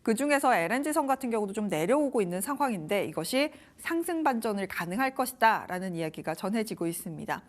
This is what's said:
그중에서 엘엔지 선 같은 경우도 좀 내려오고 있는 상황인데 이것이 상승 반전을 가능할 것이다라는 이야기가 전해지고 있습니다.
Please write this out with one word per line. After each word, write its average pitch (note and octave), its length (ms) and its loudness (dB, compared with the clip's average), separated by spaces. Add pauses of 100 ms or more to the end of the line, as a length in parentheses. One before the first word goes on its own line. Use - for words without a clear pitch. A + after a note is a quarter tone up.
그중에서 C#4 520 4
엘엔지 A#3 400 2
선 D4+ 120 2
같은 C4 220 0
경우도 G#3+ 240 -2
좀 G#3 160 -2
내려오고 A3+ 540 2
있는 F3+ 180 -2
상황인데 G3+ 640 -2
이것이 B3 480 -2 (240)
상승 E4 480 -2
반전을 A3 420 0
가능할 G3+ 480 -2
것이다라는 F#3+ 800 2
이야기가 D#3+ 400 -4
전해지고 G3+ 520 -2
있습니다. D#3 640 -6